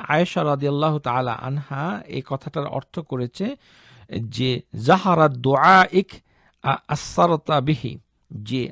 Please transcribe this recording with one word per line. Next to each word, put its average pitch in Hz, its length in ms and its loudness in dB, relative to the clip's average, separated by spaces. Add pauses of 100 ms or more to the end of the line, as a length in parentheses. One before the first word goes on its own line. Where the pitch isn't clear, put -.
আয়েশা 170 360 0
রাদিয়াল্লাহু 143 560 0
তাআলা 127 340 -2
আনহা 143 760 -6
এই 135 180 -8
কথাটার 143 420 -8
অর্থ - 320 -8
করেছে 147 560 -6 (640)
যে 120 400 -4 (240)
"জাহারাত 175 460 4
দুআইক 156 800 4 (500)
আ-, 135 140 0 (100)
আসারতা 160 760 0
বিহি", 135 380 -2 (320)
যে 110 400 -6